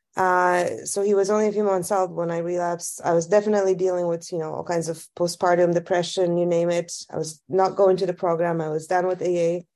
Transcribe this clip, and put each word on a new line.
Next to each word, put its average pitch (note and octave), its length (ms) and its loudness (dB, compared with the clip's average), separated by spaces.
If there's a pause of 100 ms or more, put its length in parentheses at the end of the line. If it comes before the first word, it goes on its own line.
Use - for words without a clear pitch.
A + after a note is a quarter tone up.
(180)
uh, F3+ 680 2
so - 180 -4
he G3+ 100 2
was G3 160 2
only G#3+ 180 2
a G#3 40 0
few G#3 140 0
months F#3+ 260 0
old F#3 200 0
when E3+ 200 -4
I E3+ 80 -4
relapsed. F3 640 -4
I E3+ 100 2
was E3 140 2
definitely G3+ 480 4
dealing F3+ 320 0
with, E3+ 240 -4
you F3 80 -4
know, D#3 120 -6
all D3 120 -8
kinds E3+ 260 -2
of D#3 260 -8
postpartum F3 600 2
depression, F3 600 0
you F3 100 2
name E3+ 240 2
it. F3 200 -2 (200)
I - 60 -8
was D#3+ 300 -8
not F#3 280 0
going F#3 220 4
to F3+ 100 -2
the F3+ 60 -2
program. E3+ 480 -2
I D#3 80 -4
was D#3 180 -6
done F3+ 180 0
with F#3 160 -2
A F3 160 0
A. E3+ 380 -2